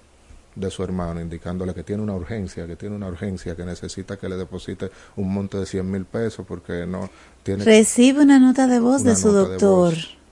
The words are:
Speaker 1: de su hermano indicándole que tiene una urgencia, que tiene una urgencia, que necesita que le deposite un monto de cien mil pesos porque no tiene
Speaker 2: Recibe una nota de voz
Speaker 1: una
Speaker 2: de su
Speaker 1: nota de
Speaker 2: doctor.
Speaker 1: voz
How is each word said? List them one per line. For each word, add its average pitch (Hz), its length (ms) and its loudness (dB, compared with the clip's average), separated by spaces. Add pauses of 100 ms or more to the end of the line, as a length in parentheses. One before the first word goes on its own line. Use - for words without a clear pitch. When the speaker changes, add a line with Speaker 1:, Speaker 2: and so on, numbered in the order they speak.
(560)
Speaker 1:
de 98 140 -6
su - 140 -8
hermano 87 380 -6
indicándole 87 520 -8
que 87 100 -12
tiene 104 200 -6
una 104 100 -6
urgencia, 92 540 -10
que 85 80 -12
tiene 104 200 -12
una 101 120 -8
urgencia, 90 480 -8
que 87 100 -10
necesita 92 520 -12
que 98 120 -10
le 92 80 -8
deposite 92 540 -10 (240)
un 98 180 -4
monto 98 260 -6
de 95 60 -6
cien 95 240 -6
mil 95 160 -6
pesos 113 420 -6
porque 87 380 -10
no 92 240 -8 (320)
tiene 101 240 -4
Speaker 2:
Recibe 240 560 6
una 277 180 8
nota 254 280 6
de 247 120 4
voz 254 220 2
Speaker 1:
una 240 100 4
Speaker 2:
de 208 60 4
su 190 140 2
Speaker 1:
nota 202 80 6
de 185 180 2
Speaker 2:
doctor. 180 380 4
Speaker 1:
voz - 220 -10 (140)